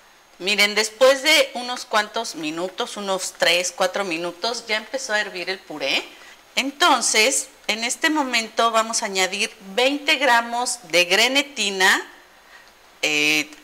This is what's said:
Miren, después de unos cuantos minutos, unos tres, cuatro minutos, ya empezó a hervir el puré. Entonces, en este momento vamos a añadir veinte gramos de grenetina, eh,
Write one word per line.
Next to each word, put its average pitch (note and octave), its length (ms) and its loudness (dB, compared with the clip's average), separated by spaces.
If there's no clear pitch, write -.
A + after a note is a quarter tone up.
Miren, G3+ 340 2
después C4 500 2
de D#4 320 4
unos B3 280 -8
cuantos G#3+ 520 -2
minutos, E3+ 600 -6
unos G3 420 -4
tres, F3 380 2
cuatro F#3+ 300 0
minutos, F3 600 -6
ya G#3+ 120 -4
empezó A3+ 340 -8
a G#3 80 0
hervir F#3 300 -6
el F#3+ 100 -4
puré. D3+ 460 -4
Entonces, B3+ 960 2
en A3 160 -4
este B3 260 -2
momento A#3+ 640 0
vamos A3 320 0
a A3 40 -4
añadir G3 460 -2
veinte C#4+ 400 2
gramos A#3+ 680 0
de E3+ 200 2
grenetina, G#3+ 1000 2
eh, D3+ 500 0